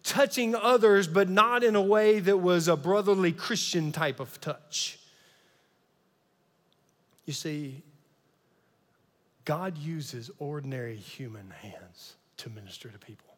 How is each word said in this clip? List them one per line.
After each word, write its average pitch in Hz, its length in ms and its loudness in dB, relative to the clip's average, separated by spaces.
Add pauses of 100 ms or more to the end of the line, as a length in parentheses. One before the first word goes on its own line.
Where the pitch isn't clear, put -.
touching 254 520 0
others, 214 540 4
but 185 220 2
not 233 340 4
in 214 100 4
a 202 80 4
way 214 360 4
that 196 180 2
was 175 320 2
a 165 80 4
brotherly 190 560 2
Christian 170 580 -4
type 147 300 -4
of - 180 -14
touch. - 600 -10 (2250)
You 151 80 -10
see, 147 500 -10 (1600)
God 165 320 -4
uses 147 600 -10
ordinary 135 580 -10
human 104 540 -18
hands 92 680 -20 (220)
to 120 120 -16
minister 107 400 -18
to 104 80 -20
people. - 400 -20